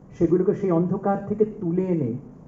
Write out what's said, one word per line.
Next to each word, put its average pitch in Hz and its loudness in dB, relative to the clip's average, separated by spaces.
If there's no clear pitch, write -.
সেগুলোকে 180 2
সেই 190 -2
অন্ধকার 190 0
থেকে 214 2
তুলে 185 -2
এনে 160 0